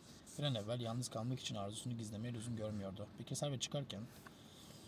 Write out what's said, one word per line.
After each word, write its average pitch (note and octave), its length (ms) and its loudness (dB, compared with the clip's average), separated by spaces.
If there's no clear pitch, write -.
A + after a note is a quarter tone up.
Bir D3 60 2
an C#3 120 6
evvel A2 260 2
yalnız A#2 280 2
kalmak A#2+ 300 2
için - 160 0
arzusunu G#2+ 420 0
gizlemeye A2 360 0
lüzum A#2 220 0
görmüyordu. G#2 520 0
Peki A#2+ 180 -2
Servet C#3 260 2
çıkarken, C3+ 400 0